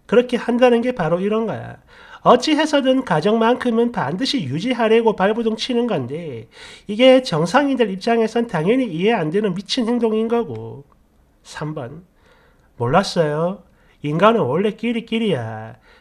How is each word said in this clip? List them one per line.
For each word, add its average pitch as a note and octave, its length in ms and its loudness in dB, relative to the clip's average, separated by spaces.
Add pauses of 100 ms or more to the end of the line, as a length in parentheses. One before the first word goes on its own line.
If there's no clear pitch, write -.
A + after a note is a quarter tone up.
그렇게 B3 320 2
한다는 A#3+ 440 2
게 B3 120 -2
바로 F3 260 -2
이런 G#3+ 280 -2
거야. A#2 300 -10 (440)
어찌 B3 340 4
해서든 C4+ 500 2
가정만큼은 A3+ 840 2
반드시 F#3 540 -4
유지하려고 A3 680 2
발부둥 A3 420 0
치는 A#3+ 280 -2
건데 C#3 640 -6 (400)
이게 B3+ 340 6
정상인들 A#3+ 680 0
입장에선 A#3 560 0
당연히 A3 400 0
이해 F#3+ 260 0
안 E3 160 -2
되는 G3 240 -2
미친 G#3 340 -4
행동인 A3+ 400 0
거고. C3+ 580 -6 (580)
삼 D3+ 320 -10
번. D3 280 -12 (760)
몰랐어요. E3 840 0 (380)
인간은 F#3 400 2
원래 E3 300 0
끼리끼리야. F#3 1040 -4 (260)